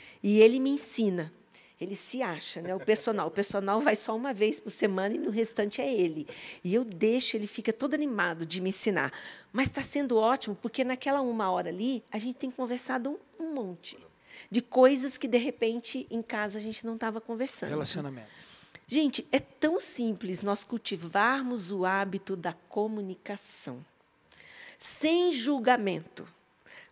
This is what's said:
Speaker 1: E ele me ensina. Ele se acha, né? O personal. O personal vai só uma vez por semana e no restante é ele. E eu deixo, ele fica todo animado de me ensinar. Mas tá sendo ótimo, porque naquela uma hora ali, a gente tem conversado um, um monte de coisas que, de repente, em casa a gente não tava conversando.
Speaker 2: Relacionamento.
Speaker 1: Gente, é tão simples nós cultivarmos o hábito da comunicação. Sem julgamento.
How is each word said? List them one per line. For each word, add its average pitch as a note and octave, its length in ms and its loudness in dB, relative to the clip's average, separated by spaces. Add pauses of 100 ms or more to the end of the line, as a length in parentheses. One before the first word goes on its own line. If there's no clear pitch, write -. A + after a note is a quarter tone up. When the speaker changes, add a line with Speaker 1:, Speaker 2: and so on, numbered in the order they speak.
(240)
Speaker 1:
E G#3 160 6
ele A#3 200 10
me C4+ 100 2
ensina. F#3+ 600 0 (480)
Ele F#3+ 160 -8
se B3 260 -4
acha, E3+ 400 -6
né? F3+ 140 -4
O F#3+ 40 -4
personal. G#3 480 2
O E3 40 -4
personal G3+ 500 0
vai A3 140 4
só A3 200 -2
uma B3+ 160 -4
vez G#3 280 0
por G3+ 120 -10
semana G3+ 440 0
e - 20 -2
no C#4 140 -2
restante A3 500 -2
é C#4 100 -2
ele. E3 360 0 (360)
E F3+ 120 2
eu B3 100 2
deixo, A3 500 2
ele G#3 120 -2
fica A3 260 -2
todo C4 220 -2
animado F#3+ 500 0
de F3 160 -4
me F#3 80 0
ensinar. E3+ 420 0 (400)
Mas C4 200 0
tá C#4 100 -4
sendo C4+ 340 0
ótimo, A3 460 2
porque B3+ 220 -2
naquela C4 380 0
uma A3+ 280 0
hora F3+ 200 0
ali, G#3+ 420 -2
a G#3+ 80 -6
gente B3 160 -6
tem C4 160 -6
conversado B3+ 680 -4 (200)
um, E4 60 -8
um D#4+ 100 -6
monte F#3 420 -8 (520)
de A3+ 120 0
coisas B3+ 560 6
que, C4+ 100 -4
de A#3 100 4
repente, A#3 720 -2
em A3+ 120 -4
casa G#3 360 -6
a G#3 40 -8
gente A3 240 -8
não A3+ 120 -6
tava A3 240 -4
conversando. A#3 480 -6
Speaker 2:
Relacionamento. C#3+ 580 -4 (600)
Speaker 1:
Gente, C#4+ 440 2
é C#4 80 4
tão - 400 0
simples G3+ 640 -2
nós G3+ 200 0
cultivarmos A3 1080 -2
o F#3 140 0
hábito F#3+ 500 -2
da E3+ 180 -4
comunicação. G3+ 1300 -6 (960)
Sem F4 540 4
julgamento. A3+ 960 0 (640)